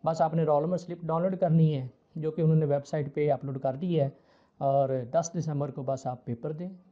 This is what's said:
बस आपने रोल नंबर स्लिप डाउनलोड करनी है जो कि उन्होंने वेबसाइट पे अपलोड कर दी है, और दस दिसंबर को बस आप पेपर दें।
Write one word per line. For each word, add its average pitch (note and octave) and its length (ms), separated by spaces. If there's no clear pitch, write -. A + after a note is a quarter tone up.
बस E3 160
आपने D#3+ 220
रोल D3+ 200
नंबर F3 140
स्लिप E3+ 280
डाउनलोड E3+ 300
करनी D#3+ 380
है C3 180
जो D#3 140
कि E3+ 100
उन्होंने D#3 240
वेबसाइट C#3+ 480
पे D3 160
अपलोड C3+ 300
कर C3+ 160
दी E3+ 200
है, C#3 220
और C3+ 540
दस E3 200
दिसंबर D3 360
को C#3 120
बस C3+ 240
आप B2 180
पेपर C3+ 280
दें। F3 160